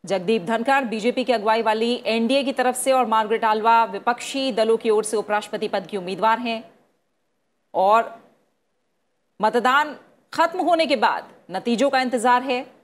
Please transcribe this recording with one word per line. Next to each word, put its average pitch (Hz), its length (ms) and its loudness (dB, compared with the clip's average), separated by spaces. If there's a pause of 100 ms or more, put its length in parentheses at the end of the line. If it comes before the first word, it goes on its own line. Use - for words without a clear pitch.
जगदीप 190 400 -2
धनखड़ 240 400 0
बीजेपी 226 400 -2
की 254 80 0
अगुवाई 220 300 0
वाली 226 320 0 (120)
एनडीए 233 360 0
की 262 100 -2
तरफ 254 240 0
से 262 160 0
और 254 140 2
मार्गरेट 220 380 0
अल्वा 226 400 4
विपक्षी 240 680 -4
दलों 220 240 2
की 226 140 -2
ओर 214 140 2
से 220 120 -4
उपराष्ट्रपति 208 520 -4
पद 196 180 -4
की 208 100 -10
उम्मीदवार 190 440 0
हैं 233 220 -6 (1120)
और 208 400 2 (1300)
मतदान 254 560 2 (360)
खत्म 339 360 0
होने 330 180 4
के 262 120 2
बाद - 340 0 (180)
नतीजों 233 400 0
का 262 100 2
इंतजार 247 420 2
है 262 220 -4 (200)